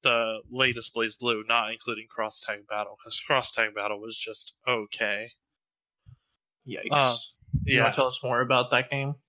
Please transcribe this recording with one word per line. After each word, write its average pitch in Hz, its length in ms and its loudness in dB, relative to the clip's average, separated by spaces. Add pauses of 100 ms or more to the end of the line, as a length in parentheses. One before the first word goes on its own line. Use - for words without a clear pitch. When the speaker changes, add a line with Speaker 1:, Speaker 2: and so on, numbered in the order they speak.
Speaker 1:
the 113 380 0 (100)
latest 123 440 0
BlazBlue, 113 540 0
not 113 240 2
including 113 360 -8
Cross 110 320 -6
Tag 104 280 -8
Battle, 104 340 -6
'cause - 240 -8
Cross 131 280 2
Tag 107 200 0
Battle 104 260 -4
was 110 180 -10
just - 360 -10 (140)
okay. 110 640 -2 (1400)
Speaker 2:
Yikes. - 240 -8
Speaker 1:
Uh, 131 240 4 (500)
Speaker 2:
You 131 120 4
Speaker 1:
yeah. 120 80 6
Speaker 2:
wanna 113 100 4
tell 135 140 4
us 127 140 -6
more 127 180 2
about 123 300 4
that 131 200 2
game? 139 240 -2 (140)